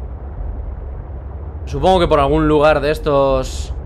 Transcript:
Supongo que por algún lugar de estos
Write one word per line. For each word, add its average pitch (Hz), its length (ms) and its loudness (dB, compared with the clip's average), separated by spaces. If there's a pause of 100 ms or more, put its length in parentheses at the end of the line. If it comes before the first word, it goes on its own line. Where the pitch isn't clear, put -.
(1700)
Supongo 175 340 2
que 170 80 2
por 151 120 4
algún 151 280 4
lugar 151 320 6
de 143 100 0
estos 139 840 0 (120)